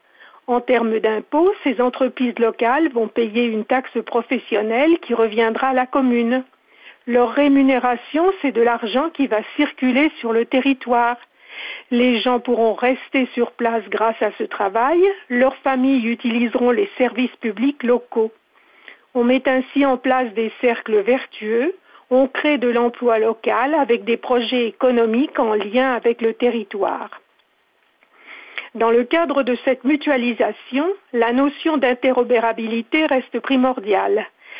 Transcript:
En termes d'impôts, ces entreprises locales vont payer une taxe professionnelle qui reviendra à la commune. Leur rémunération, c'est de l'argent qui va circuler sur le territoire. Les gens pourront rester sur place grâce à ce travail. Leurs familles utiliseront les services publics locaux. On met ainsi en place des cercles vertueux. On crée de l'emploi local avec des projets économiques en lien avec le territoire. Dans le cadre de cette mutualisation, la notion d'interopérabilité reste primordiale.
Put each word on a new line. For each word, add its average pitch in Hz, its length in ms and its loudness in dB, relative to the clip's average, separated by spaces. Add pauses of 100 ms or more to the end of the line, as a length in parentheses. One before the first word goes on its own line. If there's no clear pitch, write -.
(460)
En 247 140 0
termes 233 380 0
d'impôts, 226 540 0 (120)
ces 240 160 -2
entreprises 247 580 -2
locales 240 520 0
vont 233 180 -2
payer 233 380 -2
une 220 180 -4
taxe 262 400 -4
professionnelle 240 960 0
qui - 160 -4
reviendra 226 540 0
à 269 60 0
la 254 120 0
commune. 254 580 0 (640)
Leur 240 240 2
rémunération, 277 1000 2 (120)
c'est 269 100 -2
de 214 80 0
l'argent 233 540 0
qui 277 120 0
va 214 120 0 (180)
circuler 269 540 0 (100)
sur 226 140 -2
le 226 100 2
territoire. 247 720 0 (720)
Les 247 300 2
gens 247 200 0
pourront 226 340 0
rester 254 600 -2
sur 240 180 -2
place 226 360 -2
grâce 214 340 -2
à 214 160 0
ce 220 60 -4
travail. 226 560 0 (280)
Leurs 262 280 2
familles 262 500 0
utiliseront 240 640 0
les 214 180 0 (100)
services 247 380 -2
publics 233 460 -2
locaux. 240 500 -2 (840)
On 240 100 0
met 254 240 0
ainsi 262 380 0
en 262 100 2
place 254 380 0
des 220 260 -4
cercles 233 400 0
vertueux. 240 720 -2 (360)
On 262 160 4
crée 294 320 -2
de 240 100 0
l'emploi 240 500 0
local 226 560 0
avec 233 300 0
des 226 120 0
projets 240 500 -2
économiques 240 720 0
en 226 160 0
lien 214 380 0
avec 233 300 0
le 226 120 0
territoire. 214 880 -4 (1500)
Dans 226 160 0
le 240 140 4
cadre 285 380 0
de 240 220 0
cette 262 200 0
mutualisation, 254 1040 -2 (260)
la 233 200 0
notion 285 460 0
d'interopérabilité 240 1300 0
reste 262 340 -2
primordiale. 214 840 0 (340)